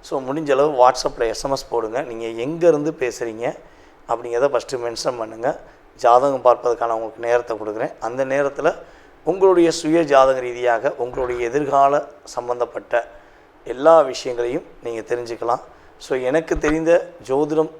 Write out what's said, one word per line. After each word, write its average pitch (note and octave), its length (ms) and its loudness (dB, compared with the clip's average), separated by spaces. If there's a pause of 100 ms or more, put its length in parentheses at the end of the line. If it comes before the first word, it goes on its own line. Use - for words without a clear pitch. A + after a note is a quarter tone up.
So, C#3+ 200 -6
முடிஞ்ச C#3+ 300 -4
அளவு C3+ 380 6
WhatsApp-ல - 300 -4
எஸ் A2+ 260 -2
எம் C3+ 60 -2
எஸ் C3 180 -6
போடுங்க. A2+ 320 -4
நீங்க A#2 240 -10
எங்கேருந்து D3 760 0
பேசுறீங்க A#2+ 580 -6 (500)
அப்படிங்கிறத A#2+ 500 -2
ஃபஸ்ட்டு A#2 380 -6
மென்ஷன் B2+ 220 -6
பண்ணுங்க. A2+ 420 -6 (360)
ஜாதகம் B2+ 460 4
பார்ப்பதற்கான A#2+ 540 2
உங்களுக்கு A2+ 320 -8
நேரத்தை A#2+ 300 0
கொடுக்குறேன். G#2+ 420 -6
அந்த B2 260 -4
நேரத்துல C#3 500 -2 (480)
உங்களுடைய F3 480 4
சுய D#3+ 300 0
ஜாதக C3+ 380 4
ரீதியாக A#2+ 580 0
உங்களுடைய B2 500 -4
எதிர்கால C#3 600 2 (160)
சம்பந்தப்பட்ட A#2+ 840 -4 (560)
எல்லா D3+ 380 4
விஷயங்களையும் B2 600 -4 (200)
நீங்க A#2 320 -6
தெரிஞ்சுக்கலாம். A#2 440 -4 (380)
So, C3 220 -4
எனக்கு D#3 380 0
தெரிந்த D#3+ 520 2 (180)
ஜோதிடம் D3+ 420 0 (100)